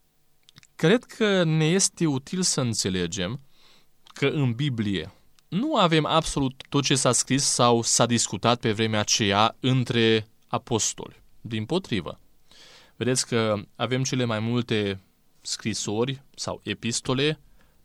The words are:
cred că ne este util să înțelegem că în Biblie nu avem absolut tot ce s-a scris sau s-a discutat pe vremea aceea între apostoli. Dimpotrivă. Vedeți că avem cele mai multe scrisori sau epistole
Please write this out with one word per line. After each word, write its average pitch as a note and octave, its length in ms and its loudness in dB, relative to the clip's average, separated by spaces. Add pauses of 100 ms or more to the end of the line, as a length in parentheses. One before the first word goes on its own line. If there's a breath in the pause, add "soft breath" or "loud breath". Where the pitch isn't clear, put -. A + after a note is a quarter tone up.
(760)
cred G3+ 300 2
că G3 400 0
ne D#3+ 200 2
este F3 420 0
util D3+ 360 -2
să - 180 0
înțelegem F#2+ 800 -2 (640)
că - 200 -4
în C#3 260 0
Biblie A2+ 600 -2 (360)
nu C#4 280 -2
avem E3 300 4
absolut C#3+ 640 0
tot C#3+ 160 0
ce C#3+ 100 2
s-a B2+ 180 4
scris C3 320 0
sau A#2+ 380 4
s-a - 240 2
discutat A#2 540 0
pe A2+ 120 0
vremea A2 280 0
aceea G#2 600 2
între A#2 640 2 (220)
apostoli. - 760 -4 (180)
Dimpotrivă. A2 800 -6 (760 soft breath)
Vedeți B2+ 300 -2
că A2+ 300 0 (200)
avem B2 260 -2
cele B2+ 220 -2
mai A2+ 140 -2
multe A2 640 -2 (400)
scrisori A2+ 840 -6 (120)
sau - 300 -8
epistole C3 760 -4 (440)